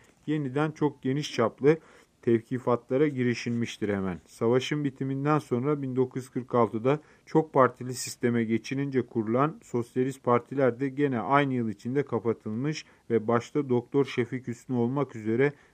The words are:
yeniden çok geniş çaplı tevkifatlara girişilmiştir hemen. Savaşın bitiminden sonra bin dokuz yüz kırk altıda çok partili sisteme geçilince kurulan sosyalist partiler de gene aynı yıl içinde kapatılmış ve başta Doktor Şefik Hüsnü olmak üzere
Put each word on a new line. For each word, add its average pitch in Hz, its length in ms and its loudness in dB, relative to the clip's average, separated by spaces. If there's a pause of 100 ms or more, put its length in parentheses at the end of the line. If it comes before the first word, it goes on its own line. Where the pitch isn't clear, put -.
(280)
yeniden 147 440 -2
çok 151 300 -2
geniş 139 320 -4
çaplı 127 440 2 (440)
tevkifatlara 123 880 0
girişilmiştir 120 800 -2
hemen. 95 380 -2
Savaşın 127 560 0
bitiminden 139 560 -2
sonra 139 420 -2
bin 131 140 -6
dokuz 127 280 -2
yüz - 60 -18
kırk 127 260 -6
altıda 117 440 2 (260)
çok 156 280 0
partili 127 400 2
sisteme 120 500 -2
geçilince 131 580 -2
kurulan 123 640 -2
sosyalist 127 600 -4
partiler 120 560 2
de 139 100 -2
gene 135 300 0
aynı 135 340 2
yıl 117 160 -2
içinde 127 360 -4
kapatılmış 117 800 -4 (240)
ve 110 180 2
başta 120 420 0
Doktor 123 360 2
Şefik 127 420 -4
Hüsnü 127 280 -8
olmak 131 400 -2
üzere 117 380 0 (200)